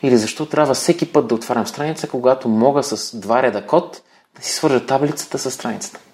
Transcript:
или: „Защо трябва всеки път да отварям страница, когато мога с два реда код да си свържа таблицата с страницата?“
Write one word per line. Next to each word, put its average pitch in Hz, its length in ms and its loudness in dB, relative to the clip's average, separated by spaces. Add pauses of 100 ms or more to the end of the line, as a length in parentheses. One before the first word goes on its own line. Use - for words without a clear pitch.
или: 127 160 6
„Защо 107 280 0
трябва 147 280 2
всеки 170 320 0
път 139 220 2
да 117 80 2
отварям 113 320 -2
страница, 151 400 -6
когато 127 420 0
мога 131 340 4
с - 320 -6
два 110 280 0
реда 104 220 0
код - 360 0 (340)
да - 80 -20
си - 100 -6
свържа 135 320 0
таблицата 143 520 -2
с 135 140 -6
страницата?“ - 480 -10 (140)